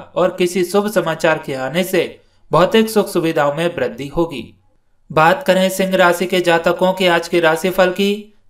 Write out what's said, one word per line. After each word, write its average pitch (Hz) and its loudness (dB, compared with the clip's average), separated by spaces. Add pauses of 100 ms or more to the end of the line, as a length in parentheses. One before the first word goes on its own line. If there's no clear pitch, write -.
(160)
और 175 0
किसी 180 0
शुभ 202 0
समाचार 160 0
के 139 -6
आने 143 -2
से 175 0 (440)
भौतिक 220 2
सुख 202 0
सुविधाओं 156 0
में 165 -4 (100)
वृद्धि 123 -6
होगी। 160 -4 (680)
बात 160 2
करें 185 2
सिंह 185 -2
राशि 180 2
के 180 0
जातकों 175 2
के 180 0
आज 170 0
के 175 2
राशिफल 175 2
की, 202 -4 (160)